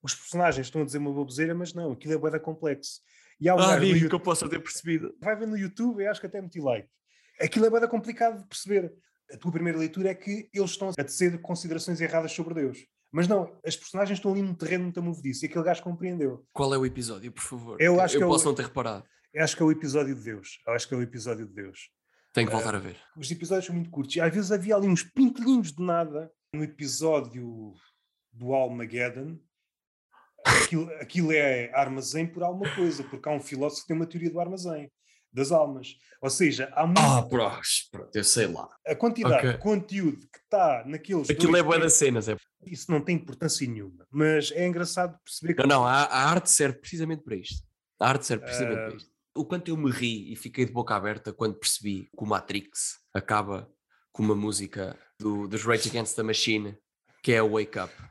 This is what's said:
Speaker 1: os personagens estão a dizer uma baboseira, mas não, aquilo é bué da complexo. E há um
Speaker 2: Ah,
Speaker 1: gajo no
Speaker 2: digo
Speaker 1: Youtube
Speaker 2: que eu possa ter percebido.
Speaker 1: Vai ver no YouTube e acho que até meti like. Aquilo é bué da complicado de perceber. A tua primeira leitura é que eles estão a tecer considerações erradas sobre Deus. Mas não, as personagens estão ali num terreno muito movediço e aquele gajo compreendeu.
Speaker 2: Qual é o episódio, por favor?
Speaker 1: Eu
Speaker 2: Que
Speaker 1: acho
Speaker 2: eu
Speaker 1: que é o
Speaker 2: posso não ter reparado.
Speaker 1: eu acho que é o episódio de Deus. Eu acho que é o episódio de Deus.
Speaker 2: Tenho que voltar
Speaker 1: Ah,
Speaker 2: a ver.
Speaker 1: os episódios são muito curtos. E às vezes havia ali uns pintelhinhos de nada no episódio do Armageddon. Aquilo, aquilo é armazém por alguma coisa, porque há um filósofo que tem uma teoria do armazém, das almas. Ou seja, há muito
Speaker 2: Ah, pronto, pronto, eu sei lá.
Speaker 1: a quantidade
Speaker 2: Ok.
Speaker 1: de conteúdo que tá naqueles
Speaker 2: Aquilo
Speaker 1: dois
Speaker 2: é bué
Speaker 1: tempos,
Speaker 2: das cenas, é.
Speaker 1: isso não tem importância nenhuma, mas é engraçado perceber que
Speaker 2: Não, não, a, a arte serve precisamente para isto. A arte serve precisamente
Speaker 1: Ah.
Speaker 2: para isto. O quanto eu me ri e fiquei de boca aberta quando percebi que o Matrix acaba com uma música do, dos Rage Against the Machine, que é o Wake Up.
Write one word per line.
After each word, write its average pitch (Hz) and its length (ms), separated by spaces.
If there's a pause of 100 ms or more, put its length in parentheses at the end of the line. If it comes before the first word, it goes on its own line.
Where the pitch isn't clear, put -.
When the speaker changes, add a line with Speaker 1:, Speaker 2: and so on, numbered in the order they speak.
Speaker 1:
os 139 140
personagens 156 520
estão 156 140
a 143 40
dizer 135 140
uma 143 140
baboseira, 143 400
mas 175 200
não, 170 180
aquilo 151 220
é 156 40
bué 151 140
da 156 80
complexo. 156 600 (360)
E 156 120
há 185 60
um 180 40
Speaker 2:
Ah, 185 80
Speaker 1:
gajo 185 120
no - 20
Speaker 2:
digo 185 140
Speaker 1:
Youtube 160 160
Speaker 2:
que 180 40
eu 170 60
possa 165 260
ter 160 140
percebido. - 580
Speaker 1:
Vai 214 160
ver 214 100
no 214 120
YouTube 202 440
e 196 60
acho 202 140
que 202 60
até 196 140
meti 170 200
like. 120 260 (540)
Aquilo 214 240
é 226 40
bué 226 120
da 233 80
complicado 233 520
de 185 60
perceber. 190 460 (400)
A - 40
tua 170 140
primeira 165 280
leitura 185 320
é - 20
que 202 400
eles 196 160
estão 190 200
a 185 40 (100)
tecer 170 380
considerações 165 580
erradas 160 320
sobre 165 220
Deus. 139 320 (260)
Mas 175 160
não, 190 240 (140)
as 165 100
personagens 196 440
estão 196 120
ali 196 120
num 185 100
terreno 170 300
muito 175 180
movediço 143 420
e 156 40
aquele 165 160
gajo 165 180
compreendeu. 170 720
Speaker 2:
Qual 139 180
é 139 60
o 131 80
episódio, 117 460
por - 100
favor? 117 400
Speaker 1:
Eu 175 140
Speaker 2:
Que 180 60
Speaker 1:
acho 160 140
Speaker 2:
eu 147 40
Speaker 1:
que - 40
é 175 40
o - 20
Speaker 2:
posso 160 160
não 143 80
ter 120 120
reparado. 117 380 (300)
Speaker 1:
eu 151 100
acho 147 140
que 165 60
é - 20
o 156 60
episódio 147 420
de 120 80
Deus. 107 460
Eu 117 60
acho 120 140
que 139 60
é 127 40
o 123 40
episódio 117 460
de - 80
Deus. 98 340 (440)
Speaker 2:
Tenho 117 140
que 113 60
voltar 110 220
Speaker 1:
Ah, - 20
Speaker 2:
a 92 40
ver. - 160 (200)
Speaker 1:
os 139 140
episódios 180 340
são 175 80
muito 170 160
curtos. 139 260
E 170 60
às 165 100
vezes 190 200
havia 208 240
ali 202 120
uns 175 140
pintelhinhos 240 720
de 170 100
nada 160 480 (220)
no 151 100
episódio 127 1120 (580)
do 123 220
Armageddon. 123 840 (1080)
Aquilo, 165 440 (100)
aquilo 156 320
é 135 420
armazém 135 540
por 170 160
alguma 190 320
coisa, 160 280
porque - 240
há 151 40
um 143 80
filósofo 143 420
que - 60
tem 165 80
uma 165 100
teoria 165 240
do 156 100
armazém, 175 520 (420)
das 135 180
almas. 143 440 (260)
Ou 135 80
seja, 135 440
há 156 120
muito 175 160
Speaker 2:
Ah, 131 220
pronto, 117 360 (320)
pronto, - 240
eu 104 80
sei 107 240
lá. - 220 (160)
Speaker 1:
a - 100
quantidade 226 420
Speaker 2:
Ok. 123 160
Speaker 1:
de 120 40
conteúdo 190 720
que - 120 (100)
tá 156 360
naqueles 151 440
Speaker 2:
Aquilo 160 220
Speaker 1:
dois 175 120
Speaker 2:
é - 20
bué 165 120
Speaker 1:
tempos, 160 140
Speaker 2:
das - 20
cenas, 117 360
é. 104 60 (300)
Speaker 1:
isso 175 260
não 147 100
tem 175 140
importância 156 520
nenhuma, 98 440
mas 151 400
é 175 160
engraçado 175 560
perceber - 320
que - 60
Speaker 2:
Não, 135 60 (120)
não, 123 60
a, 135 180
a 135 260
arte 175 220
serve 135 260
precisamente 160 460
para 117 140
isto. - 260 (360)
A 113 100
arte 131 180
serve 113 180
precisamente 120 340
Speaker 1:
Ah. 110 80
Speaker 2:
para 107 100
isto. - 120 (260)
O 160 100
quanto 175 240
eu 160 60
me 143 160
ri 117 400
e 110 40
fiquei 127 300
de 117 60
boca 120 240
aberta 104 380
quando 107 220
percebi - 480 (120)
que - 80
o - 20
Matrix - 760 (140)
acaba 98 560 (440)
com - 100
uma 107 120
música 101 600 (220)
do, 104 280
dos 104 180
Rage 113 240
Against 113 260
the 113 80
Machine, 107 540 (440)
que 123 120
é 113 80
o 110 160
Wake 107 220
Up. 92 120 (200)